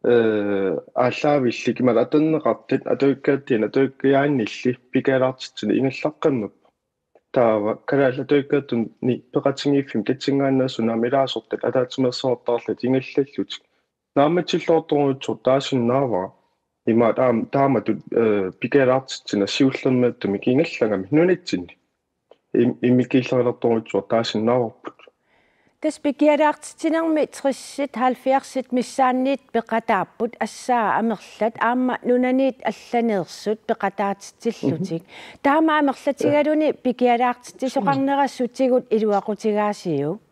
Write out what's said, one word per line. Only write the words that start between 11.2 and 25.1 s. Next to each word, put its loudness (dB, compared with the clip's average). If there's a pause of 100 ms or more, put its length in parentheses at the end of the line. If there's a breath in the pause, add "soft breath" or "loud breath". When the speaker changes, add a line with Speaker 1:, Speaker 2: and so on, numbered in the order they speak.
Speaker 1:
атаатсимерсоортаарлут -2
ингаллаллутик. -2 (540)
Нааматсиллоорторуутсур 0
таасиннаава. 0 (540)
Има 4
таам-, 2
тааматут, 0 (140)
э, 0
пикалаартитсина 0
сиуллермааттуми 0
кингаллагами 0
нунатсинни. 0 (760)
Им-, 2
иммикииллерилерторуутсур 0
таасиннааварпут. -2 (880)